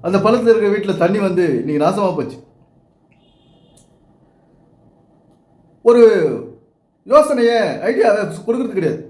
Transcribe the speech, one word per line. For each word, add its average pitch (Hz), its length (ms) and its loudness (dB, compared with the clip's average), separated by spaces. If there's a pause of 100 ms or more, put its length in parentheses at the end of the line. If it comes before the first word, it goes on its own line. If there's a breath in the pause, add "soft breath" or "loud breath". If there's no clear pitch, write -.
அந்த 190 180 0
பள்ளத்துல 233 280 2
இருக்க 214 220 0
வீட்டுல 202 280 -4
தண்ணி 202 240 0
வந்து 175 200 0 (140)
இன்னைக்கு 147 240 -4
நாசமா 190 340 -2
போச்சு. - 200 -10 (3500)
ஒரு 240 140 6 (1040)
யோசனையை, 247 520 2 (300)
ஐடியாவை 214 320 0 (240)
கொடுக்கறது 233 320 -4
கிடையாது. 156 320 -4